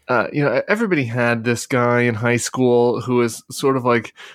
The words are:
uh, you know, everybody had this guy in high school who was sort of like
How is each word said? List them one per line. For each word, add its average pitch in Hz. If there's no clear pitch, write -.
uh, 117
you 143
know, 131
everybody 190
had 117
this 120
guy 120
in 120
high 120
school 120
who 123
was 117
sort 135
of 123
like 120